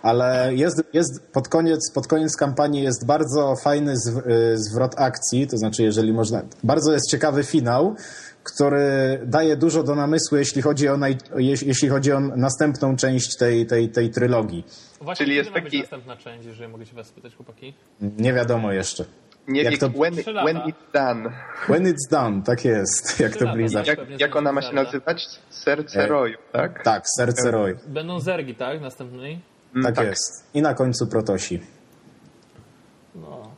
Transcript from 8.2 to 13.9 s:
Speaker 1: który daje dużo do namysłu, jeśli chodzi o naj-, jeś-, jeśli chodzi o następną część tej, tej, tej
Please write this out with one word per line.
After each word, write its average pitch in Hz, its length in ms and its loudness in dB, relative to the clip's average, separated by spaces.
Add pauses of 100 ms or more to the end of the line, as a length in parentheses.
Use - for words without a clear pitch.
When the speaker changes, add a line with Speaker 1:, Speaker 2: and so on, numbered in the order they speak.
Speaker 1:
który 139 840 2
daje 151 320 2
dużo 156 260 2
do 143 120 0
namysłu, 151 420 2
jeśli 139 240 0
chodzi 147 280 2
o 139 80 2
naj-, 139 200 0 (200)
jeś-, 135 260 2
jeśli 139 260 2
chodzi 135 220 2
o 139 80 2
następną 135 760 0
część 131 420 0
tej, 117 280 4
tej, 117 240 2
tej 117 200 0